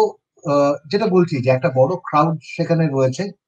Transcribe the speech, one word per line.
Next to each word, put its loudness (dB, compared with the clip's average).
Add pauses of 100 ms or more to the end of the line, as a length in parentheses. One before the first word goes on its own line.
(520)
আহ, 2 (160)
যেটা 0
বলছি 2
যে 2
একটা 0
বড় 2
crowd -2
সেখানে -2
রয়েছে, -2 (240)